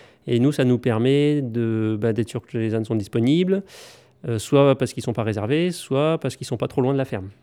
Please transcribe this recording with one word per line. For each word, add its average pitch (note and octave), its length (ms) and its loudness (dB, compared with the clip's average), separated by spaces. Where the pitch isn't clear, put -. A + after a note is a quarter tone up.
Et B2 120 2
nous, C3+ 140 4
ça C3+ 100 0
nous B2 160 4
permet C#3 600 2
de, A2+ 580 -2
bah, A#2 140 0
d'être A2 160 -2
sûr A#2+ 120 -8
que - 160 -10
les A2+ 160 -2
ânes A2+ 120 -2
sont A2+ 100 -2
disponibles, D#3+ 680 0
euh, A2+ 120 -2
soit C#3 380 4
parce B2 160 -2
qu'ils A2+ 100 -10
sont A#2+ 100 -4
pas A#2 100 -2
réservés, A2+ 480 -2
soit D#3 480 -2
parce C3 180 -6
qu'ils - 100 -12
sont B2 100 -4
pas B2 120 -4
trop - 120 0
loin C3 120 2
de C#3 40 0
la C3 80 -2
ferme. G2 240 -8